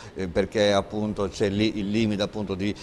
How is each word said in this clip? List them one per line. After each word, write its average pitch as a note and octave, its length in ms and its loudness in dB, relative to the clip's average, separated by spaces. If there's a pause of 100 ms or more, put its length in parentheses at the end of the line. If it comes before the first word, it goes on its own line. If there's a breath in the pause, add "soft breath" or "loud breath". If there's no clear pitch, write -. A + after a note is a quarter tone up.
(160 loud breath)
eh, F#2 120 -4
perché G2+ 460 2
appunto G#2 540 0
c'è G2+ 220 0
lì G#2 280 0
il G2+ 140 -2
limite G#2+ 320 2
appunto G2 320 -4
di G2 280 -2